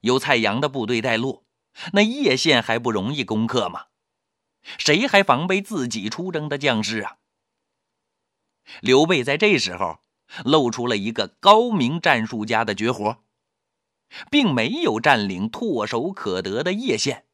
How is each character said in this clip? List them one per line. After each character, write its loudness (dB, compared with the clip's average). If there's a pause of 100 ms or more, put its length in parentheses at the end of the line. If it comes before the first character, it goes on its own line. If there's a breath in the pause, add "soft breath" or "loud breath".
有 2
蔡 0
阳 0
的 -2
部 -4
队 -2
带 0
路， -6 (480 loud breath)
那 4
叶 2
县 2
还 0
不 -2
容 -2
易 -4
攻 -2
克 -2
吗？ -12 (920 loud breath)
谁 2
还 4
防 2
备 0
自 -6
己 -6
出 -8
征 -6
的 -6
将 0
士 -4
啊？ -12 (1600 loud breath)
刘 6
备 0
在 0
这 4
时 -4
候 -6 (460 loud breath)
露 4
出 -4
了 0
一 -4
个 -4 (140)
高 6
明 0
战 2
术 -6
家 0
的 -2
绝 -2
活， -4 (1040 loud breath)
并 2
没 0
有 0
占 4
领 -4
唾 -4
手 -4
可 -4
得 -4
的 -2
叶 -2
县 -4